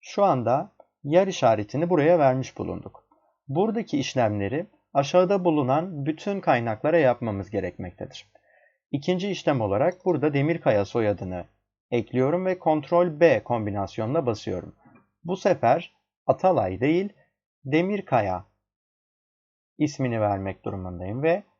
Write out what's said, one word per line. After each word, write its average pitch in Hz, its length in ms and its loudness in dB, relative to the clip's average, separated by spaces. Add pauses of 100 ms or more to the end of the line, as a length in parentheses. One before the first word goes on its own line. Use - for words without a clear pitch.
Şu - 220 -2
anda 139 480 2 (320)
yer 175 240 4
işaretini 127 600 0
buraya 170 300 4
vermiş 131 380 2
bulunduk. 90 460 -10 (440)
Buradaki 196 520 -2
işlemleri 113 680 -2 (260)
aşağıda 180 520 2
bulunan 151 600 0
bütün 180 360 -6
kaynaklara 123 560 0
yapmamız 113 520 0
gerekmektedir. - 840 -8 (600)
İkinci 180 380 -2
işlem 147 320 -2
olarak 110 440 0
burada 151 280 0
Demirkaya 143 520 2
soyadını 98 600 -2 (460)
ekliyorum 127 540 0
ve 185 140 -2
kontrol 156 600 0
B 151 240 6
kombinasyonuna 110 840 -2
basıyorum. 104 500 -6 (480)
Bu 180 140 -4
sefer - 560 0 (340)
Atalay 117 520 0
değil, 165 340 0 (520)
Demirkaya 135 800 0 (1300)
ismini 131 440 -2
vermek 98 440 -2
durumundayım 92 580 -8
ve 175 200 0 (160)